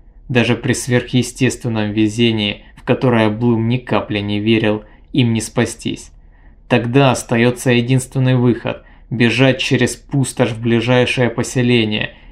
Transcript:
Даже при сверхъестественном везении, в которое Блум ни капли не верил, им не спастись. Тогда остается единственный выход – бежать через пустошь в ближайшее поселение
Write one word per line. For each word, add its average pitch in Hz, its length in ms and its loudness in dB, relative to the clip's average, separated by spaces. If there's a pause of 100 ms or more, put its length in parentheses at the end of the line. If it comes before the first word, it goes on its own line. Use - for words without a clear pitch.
(300)
Даже 120 260 2
при 123 180 -2
сверхъестественном 120 1160 -2
везении, 110 760 0 (100)
в - 80 -20
которое 117 460 2
Блум 113 380 0
ни 123 100 0
капли 127 420 -4
не 104 200 -4
верил, 107 440 0 (280)
им 120 220 2
не 110 80 -2
спастись. - 720 -6 (600)
Тогда 123 400 2
остается 123 600 0
единственный 127 680 0
выход – 120 460 0 (260)
бежать 123 500 2
через 123 380 0
пустошь 131 540 -2
в 113 100 -10
ближайшее 120 680 2
поселение 117 800 0 (200)